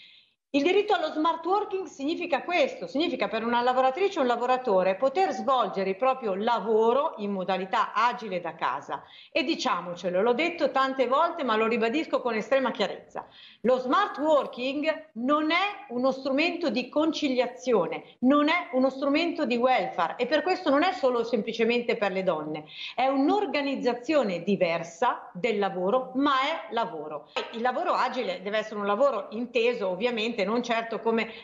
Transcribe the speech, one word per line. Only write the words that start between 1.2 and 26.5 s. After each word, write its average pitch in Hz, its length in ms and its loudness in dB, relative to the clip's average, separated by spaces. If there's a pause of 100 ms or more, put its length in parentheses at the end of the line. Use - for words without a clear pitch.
working 381 420 -2
significa 285 540 -4
questo, 294 460 0
significa 240 400 -2
per 220 160 -4
una 240 180 2
lavoratrice 262 560 2
o 302 40 2
un 247 80 4
lavoratore 226 680 2
poter 277 360 2
svolgere 208 580 0
il 185 80 -4
proprio 254 380 0
lavoro 226 840 2
in 202 140 -4
modalità 190 640 -2
agile 220 460 0
da 170 160 -6
casa. 139 480 -4 (260)
E 330 140 0
diciamocelo, 180 800 -2
l'ho 240 120 4
detto 311 380 0
tante 269 340 2
volte 320 380 2
ma 226 140 0
lo 226 100 2
ribadisco 233 540 0
con 233 120 -2
estrema 247 380 0
chiarezza, - 560 -6 (340)
lo 254 160 4
smart 320 420 0
working 285 960 0
non 302 360 2
è 403 380 -2
uno 247 220 0
strumento 294 580 0
di 240 180 -2
conciliazione, 247 1300 0
non 294 280 6
è 349 240 0
uno 262 180 2
strumento 285 560 0
di 233 120 0
welfare 226 580 0
e 247 120 -2
per 302 160 2
questo 349 260 -2
non 277 120 4
è 370 120 2
solo 247 320 0
semplicemente 226 720 0
per 196 160 0
le 190 100 -2
donne, 156 400 -2 (320)
è 247 100 2
un'organizzazione 269 1400 0
diversa 175 920 0
del 208 260 -2
lavoro, 196 560 0
ma 269 240 2
è 294 340 -4